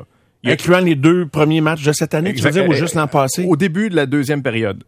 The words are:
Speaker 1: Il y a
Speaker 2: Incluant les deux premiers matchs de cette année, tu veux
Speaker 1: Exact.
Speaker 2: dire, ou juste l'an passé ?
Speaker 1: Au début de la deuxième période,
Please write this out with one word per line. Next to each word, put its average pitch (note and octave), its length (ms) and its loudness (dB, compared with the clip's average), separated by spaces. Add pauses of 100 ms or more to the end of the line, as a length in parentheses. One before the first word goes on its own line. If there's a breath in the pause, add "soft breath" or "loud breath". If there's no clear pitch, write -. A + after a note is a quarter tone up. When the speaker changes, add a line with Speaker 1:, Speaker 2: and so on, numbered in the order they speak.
(420)
Speaker 1:
Il A#2+ 60 -4
y B2+ 40 2
a - 20 4
Speaker 2:
Incluant F3 260 2
les F3 160 2
deux E3 320 2
premiers D3+ 320 0
matchs D#3 240 0
de D3 80 2
cette D3+ 220 -4
année, E3+ 200 -2
tu B2 80 -6
veux - 60 0
Speaker 1:
Exact. D#3 140 2
Speaker 2:
dire, F#3 80 2
ou D3+ 40 2
juste D#3+ 220 -2
l'an D#3 120 0
passé ? D3 380 0
Speaker 1:
Au F3+ 120 2
début G3 320 -2
de F3 80 -6
la C#3+ 80 2
deuxième C#3+ 360 -2
période, A2+ 460 -4